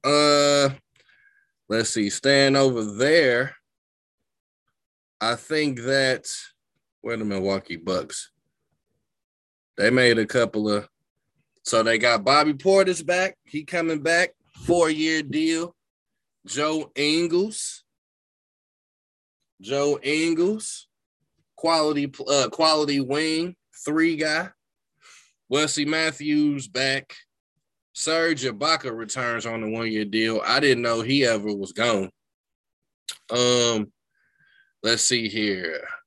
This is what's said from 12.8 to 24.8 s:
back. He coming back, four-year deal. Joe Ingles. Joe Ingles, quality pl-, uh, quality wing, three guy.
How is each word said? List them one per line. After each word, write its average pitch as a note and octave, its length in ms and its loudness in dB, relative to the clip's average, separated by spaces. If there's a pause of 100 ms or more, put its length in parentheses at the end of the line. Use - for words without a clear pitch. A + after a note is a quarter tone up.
back. F#3 400 -2
He D3+ 180 -10
coming E3 380 -4
back, E3+ 300 2 (340)
four-year D#3+ 560 2
deal. D#3+ 540 -2 (720)
Joe D3+ 500 -4
Ingles. E3 880 -2 (1800)
Joe C#3 400 -2
Ingles, E3 840 -2 (720)
quality D3+ 500 0
pl-, C3+ 220 -10
uh, C#3 180 2
quality D3+ 540 0
wing, D#3+ 560 -4 (280)
three D#3+ 300 0
guy. D#3 360 -4 (1000)